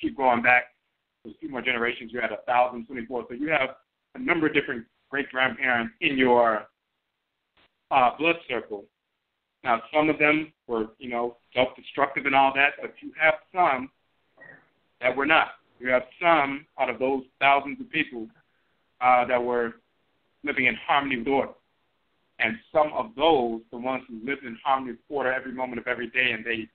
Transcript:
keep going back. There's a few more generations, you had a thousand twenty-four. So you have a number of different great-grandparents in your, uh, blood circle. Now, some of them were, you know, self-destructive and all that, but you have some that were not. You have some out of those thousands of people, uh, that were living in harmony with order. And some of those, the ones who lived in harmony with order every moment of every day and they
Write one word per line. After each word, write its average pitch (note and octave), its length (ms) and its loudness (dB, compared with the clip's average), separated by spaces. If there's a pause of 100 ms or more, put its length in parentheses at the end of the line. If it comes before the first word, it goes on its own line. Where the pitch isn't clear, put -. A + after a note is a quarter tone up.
keep - 160 -6
going B2+ 240 2
back. B2 260 4 (580)
There's G#2 100 -14
a - 60 -20
few D#3 100 -10
more B2 120 -6
generations, A#2 500 -2
you B2 80 -6
had A2 100 -4
a G#2 160 -10
thousand B2 400 0
twenty-four. A#2+ 420 -8
So B2 60 -12
you D3 140 -6
have C#3 220 0 (440)
a C3 40 -14
number D#3 280 0
of D3+ 80 -2
different C#3 300 -2 (260)
great-grandparents B2+ 920 -2
in C#3+ 160 0
your, A#2+ 500 4 (1200)
uh, B2+ 260 6
blood E3 200 2 (120)
circle. G#2+ 360 -6 (800)
Now, A#2 180 2 (100)
some D#3 160 4
of C#3+ 100 0
them D3+ 340 2 (160)
were, A2 200 -2 (100)
you C3 100 -12
know, A#2+ 300 -4 (140)
self-destructive C3+ 760 -2
and C#3 80 0
all C3+ 200 6
that, C#3 260 2
but A#2+ 200 -10
you C#3+ 100 -14 (100)
have D#3 140 6 (180)
some C#3 380 0 (1120)
that B2 160 0
were C#3 100 0
not. D#3 220 0 (320)
You B2 80 -8
have B2+ 160 0 (180)
some D3 420 2 (140)
out C3 100 0
of A2+ 120 -6
those C3 240 -2 (160)
thousands C#3 400 2
of A#2+ 100 -12
people, B2 380 -6 (720)
uh, B2 260 4
that B2 160 0
were A#2+ 320 -2 (680)
living C3 220 -2
in A#2 100 2 (100)
harmony C#3 320 2
with A2+ 80 -6
order. C3+ 260 0 (840)
And A2 180 0 (140)
some D3+ 240 2
of A2+ 220 -6
those, B2+ 540 2
the B2 80 -12
ones B2+ 300 -6
who A#2 80 -14 (100)
lived C#3 180 -6
in A2+ 180 -12
harmony C3 300 -2
with A2+ 160 -16
order C3+ 240 -2
every B2+ 200 -6
moment B2+ 260 -6
of A2+ 80 -8
every A#2+ 220 -4
day B2+ 240 0
and A2 120 -6
they A2+ 300 -6